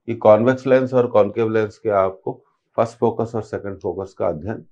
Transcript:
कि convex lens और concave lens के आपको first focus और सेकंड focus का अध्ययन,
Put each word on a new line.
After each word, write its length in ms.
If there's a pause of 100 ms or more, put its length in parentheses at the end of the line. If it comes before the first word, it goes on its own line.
कि 80
convex 500
lens 280
और 120
concave 440
lens 280
के 120
आपको 420 (460)
first 200
focus 360
और 80
सेकंड 380
focus 380
का 100
अध्ययन, 440